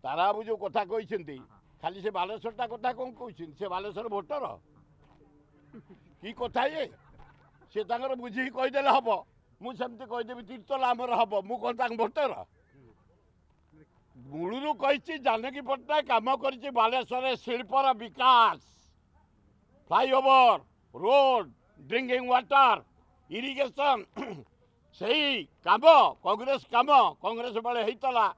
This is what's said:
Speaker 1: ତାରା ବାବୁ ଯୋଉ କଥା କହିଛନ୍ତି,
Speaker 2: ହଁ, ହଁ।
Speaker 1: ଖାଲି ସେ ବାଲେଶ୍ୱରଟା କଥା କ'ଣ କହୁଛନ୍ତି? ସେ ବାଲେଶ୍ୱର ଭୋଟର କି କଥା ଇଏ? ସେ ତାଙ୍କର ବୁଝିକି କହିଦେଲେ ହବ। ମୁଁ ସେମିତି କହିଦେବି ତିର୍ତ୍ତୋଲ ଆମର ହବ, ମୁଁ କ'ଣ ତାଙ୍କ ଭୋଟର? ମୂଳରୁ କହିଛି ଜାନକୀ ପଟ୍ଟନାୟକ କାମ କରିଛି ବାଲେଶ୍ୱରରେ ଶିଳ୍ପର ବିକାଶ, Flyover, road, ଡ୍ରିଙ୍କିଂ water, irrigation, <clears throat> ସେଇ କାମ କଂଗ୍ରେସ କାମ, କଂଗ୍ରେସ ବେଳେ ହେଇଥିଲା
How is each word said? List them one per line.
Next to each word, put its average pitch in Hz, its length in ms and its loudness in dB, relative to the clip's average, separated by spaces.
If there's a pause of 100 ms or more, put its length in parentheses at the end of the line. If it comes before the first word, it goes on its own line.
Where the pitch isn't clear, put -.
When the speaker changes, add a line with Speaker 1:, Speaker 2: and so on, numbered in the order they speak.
Speaker 1:
ତାରା 151 200 -2
ବାବୁ 208 160 0
ଯୋଉ 220 160 -6
କଥା 202 320 -4
କହିଛନ୍ତି, 185 480 -8
Speaker 2:
ହଁ, 123 80 -18
ହଁ। 101 160 -20 (220)
Speaker 1:
ଖାଲି 180 180 -8
ସେ 208 100 -6
ବାଲେଶ୍ୱରଟା 208 540 -6
କଥା 233 320 -6
କ'ଣ 254 160 -8
କହୁଛନ୍ତି? 180 480 -16
ସେ 202 80 -6
ବାଲେଶ୍ୱର 196 400 -8
ଭୋଟର 220 360 -6 (1800)
କି 202 100 -12
କଥା 240 320 -4
ଇଏ? 302 200 -4 (880)
ସେ 208 160 -4
ତାଙ୍କର 254 320 -4
ବୁଝିକି 247 320 -6
କହିଦେଲେ 262 400 0
ହବ। 247 160 2 (520)
ମୁଁ 240 120 -12
ସେମିତି 240 320 -10
କହିଦେବି 240 400 -10
ତିର୍ତ୍ତୋଲ 262 400 -6
ଆମର 247 320 -2
ହବ, 220 240 0
ମୁଁ 202 160 -8
କ'ଣ 233 240 -4
ତାଙ୍କ 233 160 -2
ଭୋଟର? 226 360 -2 (1800)
ମୂଳରୁ 170 600 -6
କହିଛି 269 380 -4 (100)
ଜାନକୀ 254 400 -2
ପଟ୍ଟନାୟକ 277 400 -2
କାମ 233 320 -2
କରିଛି 262 320 -8
ବାଲେଶ୍ୱରରେ 247 720 0
ଶିଳ୍ପର 247 460 -2 (100)
ବିକାଶ, 233 640 4 (1300)
Flyover, 262 680 6 (360)
road, 247 500 4 (440)
ଡ୍ରିଙ୍କିଂ 247 400 -2
water, 247 480 4 (540)
irrigation, 262 680 -2 (180)
<clears throat> - 840 -16
ସେଇ 254 480 -2 (160)
କାମ 214 200 2 (360)
କଂଗ୍ରେସ 240 480 -2
କାମ, 247 200 2 (360)
କଂଗ୍ରେସ 226 400 -4
ବେଳେ 240 240 -2
ହେଇଥିଲା 240 360 0 (140)